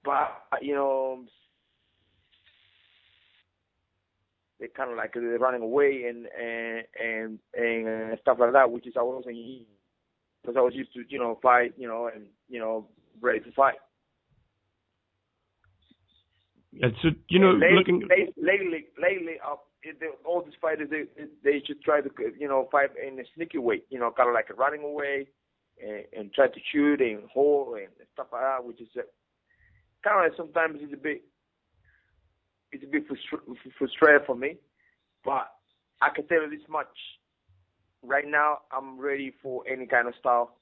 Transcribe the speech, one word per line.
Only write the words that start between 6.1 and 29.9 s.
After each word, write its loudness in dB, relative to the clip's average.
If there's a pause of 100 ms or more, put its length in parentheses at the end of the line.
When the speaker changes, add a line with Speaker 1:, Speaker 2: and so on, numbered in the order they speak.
Speaker 1:
and, -8 (180)
and, -6 (160)
and -2
stuff 2
like 4
that, 8
which -8
is -16
I 0
wasn't, -6 (1120)
'cause -4
I 4
was 4
used -10
to, -14
you -8
know, -4
fight, 4
you -12
know, -6
and, -20 (200)
you -12
know, -4 (320)
ready 0
to -16
fight. 4 (3000)
Speaker 2:
And 2
so, 4 (200)
you 6
know, 10
Speaker 1:
And 6
lately, 8
Speaker 2:
looking 4
Speaker 1:
lately, 4
lately, 0 (160)
lately, -2 (100)
uh, -8 (260)
it, -16
the, -8 (120)
all -2
these -16
fighters, -2
they, -4 (120)
they, -16 (140)
they 2
should -12
try 4
to, -4 (280)
you -6
know, 0
fight 2
in -10
a -12 (100)
sneaky -8
way, 0
you -10
know, 0
kinda 2
like -2
running -2
away -6 (560)
and, -10 (120)
and -12
try 6
to -4 (120)
shoot 2
and -2
hold 2
and -12 (260)
stuff -12
like -6
that, -2
which -16
is, -20
uh, -8 (1000)